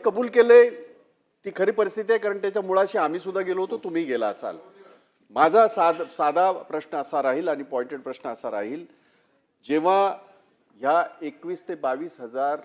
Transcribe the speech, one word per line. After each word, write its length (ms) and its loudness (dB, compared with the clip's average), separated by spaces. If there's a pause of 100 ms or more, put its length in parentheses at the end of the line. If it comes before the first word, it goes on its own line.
कबूल 240 0
केलंय, 420 8 (760)
ती 100 -8
खरी 160 2
परिस्थिती 400 -2
आहे, 80 2
कारण 180 -4
त्याच्या 240 -4
मुळाशी 360 0
आम्ही 220 -2
सुद्धा 220 -6
गेलो 200 -4
होतो, 160 -4
तुम्ही 260 -6
गेला 240 -2
असाल. 300 -8 (720)
माझा 380 4
साध-, 380 0
साधा 460 0
प्रश्न 460 -10
असा 260 -4
राहील 240 -2
आणि 160 -4
पॉइंटेड 360 -6
प्रश्न 300 -12
असा 220 -10
राहील, 340 -8 (840)
जेव्हा 480 2 (600)
ह्या 260 0 (160)
एकवीस 460 -12
ते 80 -8
बावीस 440 -6
हजार, 460 -6